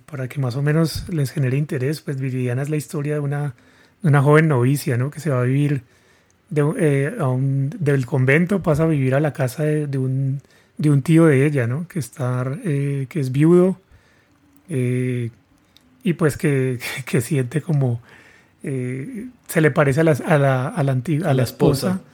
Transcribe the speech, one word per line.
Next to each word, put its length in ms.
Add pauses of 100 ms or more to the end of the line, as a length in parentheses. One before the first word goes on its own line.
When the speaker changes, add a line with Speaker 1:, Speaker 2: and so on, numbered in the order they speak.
Speaker 1:
para 200
que 120
más 160
o 80
menos 460
les 200
genere 280
interés, 440
pues 180
Viridiana 440
es 60
la 80
historia 380
de 40
una, 340 (480)
de 80
una 140
joven 240
novicia, 500
¿no? 140
Que 80
se 100
va 120
a 20
vivir 380 (680)
de, 300
eh, 400
a 80
un, 420 (100)
del 260
convento, 580
pasa 200
a 40
vivir 260
a 60
la 140
casa 300
de, 240
de 100
un, 440 (360)
de 120
un 120
tío 240
de 200
ella, 220
¿no? 200
Que 120
está, 460 (180)
eh, 460
que 100
es 140
viudo, 460 (880)
eh, 600 (720)
y 100
pues 240
que, 420 (140)
<laughs> 120
que 140
siente 420
como... 400 (640)
Eh, 640 (200)
se 140
le 100
parece 300
a 20
la, 80
a 260
la, 300
a 160
la 100
anti-, 300
a 20
Speaker 2:
A 40
Speaker 1:
la 60
Speaker 2:
la 80
esposa. 480
Speaker 1:
esposa. 120 (100)